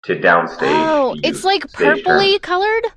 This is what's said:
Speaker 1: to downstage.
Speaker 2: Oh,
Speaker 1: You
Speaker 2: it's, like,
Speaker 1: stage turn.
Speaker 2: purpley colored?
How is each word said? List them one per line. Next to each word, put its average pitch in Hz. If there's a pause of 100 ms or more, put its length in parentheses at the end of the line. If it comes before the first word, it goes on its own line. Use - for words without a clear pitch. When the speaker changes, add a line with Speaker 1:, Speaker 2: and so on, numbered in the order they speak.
Speaker 1:
to 92
downstage. 85
Speaker 2:
Oh, 285
Speaker 1:
You -
Speaker 2:
it's, 320
like, 381
Speaker 1:
stage -
turn. -
Speaker 2:
purpley 392
colored? 427